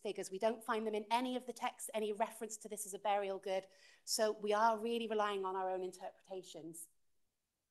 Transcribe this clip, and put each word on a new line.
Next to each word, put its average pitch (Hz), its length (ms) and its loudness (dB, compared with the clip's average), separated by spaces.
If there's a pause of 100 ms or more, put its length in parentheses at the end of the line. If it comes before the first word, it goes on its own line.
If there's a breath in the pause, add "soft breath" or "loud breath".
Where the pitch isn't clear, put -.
figures. 190 300 -4
We 190 80 -6
don't 226 240 2
find 220 220 0
them 214 100 0
in 214 160 -2
any 254 240 2
of 247 100 -6
the 233 80 -8
texts, - 400 -6
any 214 200 2
reference 220 440 -4
to 220 120 -12
this 208 160 -6
as 190 80 -10
a 196 60 -6
burial 202 440 2
good. 190 200 0 (400 loud breath)
So 214 380 2
we 208 120 2
are 220 240 6
really 233 300 0
relying 208 380 2
on 190 100 -2
our 190 140 0
own 185 140 0
interpretations. 185 1040 -10 (840)